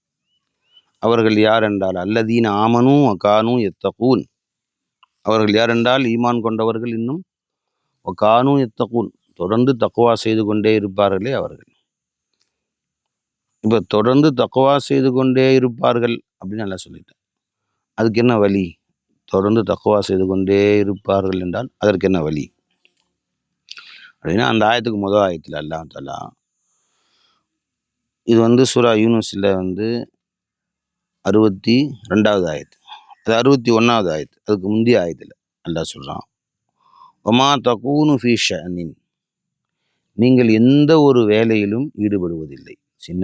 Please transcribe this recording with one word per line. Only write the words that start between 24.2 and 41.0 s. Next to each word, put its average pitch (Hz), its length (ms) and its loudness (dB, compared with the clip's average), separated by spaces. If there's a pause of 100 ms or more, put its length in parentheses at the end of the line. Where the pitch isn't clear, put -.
அந்த 113 180 0
ஆயத்துக்கு 113 340 -2
முதல் 101 260 0
ஆயத்துல 78 340 -8
அல்லாஹ் 78 300 -10
தஆலா, 69 280 -14 (2000)
இது 113 140 4
வந்து 120 260 4
சூரா 120 280 2
யூனுஸ்ல 107 600 0
வந்து 92 320 -6 (1400)
அறுபத்தி 107 500 2 (300)
ரெண்டாவது 104 440 2
ஆயத்து, 73 280 -10 (400)
அது 110 180 -2
அறுபத்தி 120 360 2
ஒண்ணாவது 113 400 2
ஆயத்து, 76 320 -8
அதுக்கு 98 240 -2
முந்தைய 113 320 2
ஆயத்துல 82 320 -8 (340)
அல்லாஹ் 160 260 -6
சொல்றான், - 340 -14 (1000)
"வமா 127 240 2 (120)
தகூனு 139 540 0
ஃபீ 120 240 0
ஷஅனின்", 87 540 -6 (1200)
நீங்கள் 123 360 4
எந்த 139 380 4 (100)